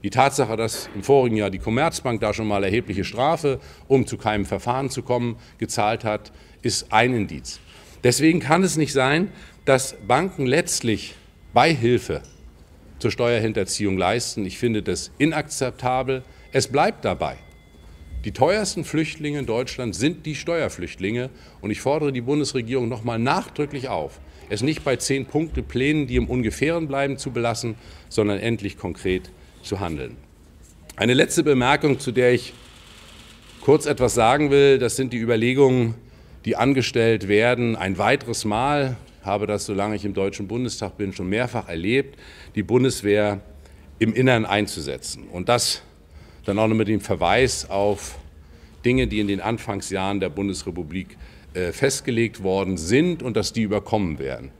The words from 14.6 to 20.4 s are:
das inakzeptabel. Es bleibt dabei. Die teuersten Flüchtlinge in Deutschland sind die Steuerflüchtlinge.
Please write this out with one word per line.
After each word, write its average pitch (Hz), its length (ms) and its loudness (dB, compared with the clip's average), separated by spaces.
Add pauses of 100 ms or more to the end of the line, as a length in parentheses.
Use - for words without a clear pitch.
das - 360 -6
inakzeptabel. 131 1040 -2 (280)
Es - 180 0
bleibt 160 360 0
dabei. 78 320 -2 (920)
Die 101 60 -6
teuersten 185 520 0
Flüchtlinge 147 540 -4
in 135 60 -4
Deutschland 120 500 -4
sind 143 300 -2
die 156 100 -6
Steuerflüchtlinge. 123 960 -4 (320)